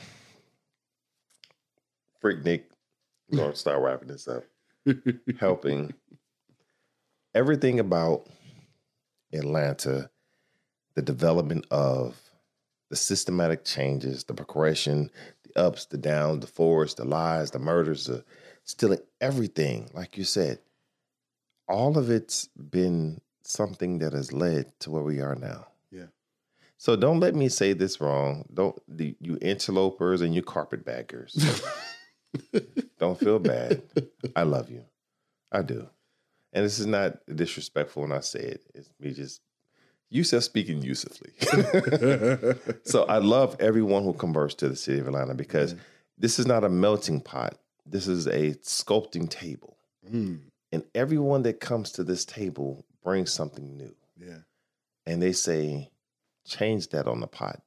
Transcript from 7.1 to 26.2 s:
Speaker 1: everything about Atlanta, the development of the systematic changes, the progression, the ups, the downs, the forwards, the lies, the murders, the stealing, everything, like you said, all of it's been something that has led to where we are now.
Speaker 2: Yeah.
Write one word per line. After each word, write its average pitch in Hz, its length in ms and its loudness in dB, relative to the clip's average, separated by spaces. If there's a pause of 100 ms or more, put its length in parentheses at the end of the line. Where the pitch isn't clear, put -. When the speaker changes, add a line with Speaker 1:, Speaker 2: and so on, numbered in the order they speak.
Speaker 1:
everything 131 460 4
about 82 460 2 (1040)
Atlanta, 71 760 -2 (840)
the 76 80 -2
development 78 680 2
of 65 500 0 (720)
the 85 60 -6
systematic 87 680 0
changes, 67 600 -4
the - 100 -8
progression, 73 760 0 (340)
the - 160 -2
ups, 85 260 2
the 76 120 -12
downs, 76 420 0
the - 60 -12
forwards, 80 480 2
the 58 100 -8
lies, 80 480 0
the - 60 -6
murders, 78 480 0
the 62 180 -6 (400)
stealing, 101 340 2 (220)
everything, 78 760 -2
like 87 240 -12
you 98 60 -6
said, 85 340 0 (1120)
all 123 280 2
of 123 140 2
it's - 380 0
been 82 720 0 (220)
something 92 580 -4
that 78 120 -2
has 67 200 -4
led 76 480 0
to 76 100 -12
where 78 120 -2
we 73 180 -2
are 69 160 -4
now. - 320 -12 (240)
Speaker 2:
Yeah. 90 140 -18 (720)